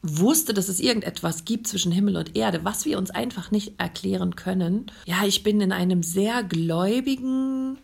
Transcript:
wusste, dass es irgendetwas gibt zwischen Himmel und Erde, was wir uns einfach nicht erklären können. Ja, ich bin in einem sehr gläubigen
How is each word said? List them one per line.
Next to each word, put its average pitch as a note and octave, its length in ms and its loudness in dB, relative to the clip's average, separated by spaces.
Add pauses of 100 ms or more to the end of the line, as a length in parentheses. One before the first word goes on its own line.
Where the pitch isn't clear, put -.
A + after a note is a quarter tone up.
wusste, G3 500 4
dass G3 160 0
es F3+ 120 -2
irgendetwas F3 640 -2
gibt A3+ 240 -4
zwischen F3+ 240 0
Himmel G3 240 4
und E3 200 -4
Erde, F#3 280 0
was G#3 200 -4
wir D4 140 0
uns F#3+ 140 -4
einfach G#3 400 -4
nicht G#3 260 -2
erklären F3+ 560 -2
können. F#3 560 -2 (160)
Ja, F3+ 180 0
ich G3+ 200 0
bin G#3 160 4
in F#3+ 100 2
einem F3+ 320 2
sehr G3+ 400 0
gläubigen C4 1400 0